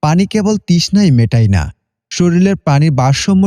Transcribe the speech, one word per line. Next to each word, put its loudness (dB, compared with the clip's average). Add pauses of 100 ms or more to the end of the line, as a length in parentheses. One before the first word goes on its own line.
পানি 0
কেবল -2
তৃষ্ণাই 0
মেটায় 2
না, 0 (480)
শরীরের 0
পানির 0
ভারসাম্য 0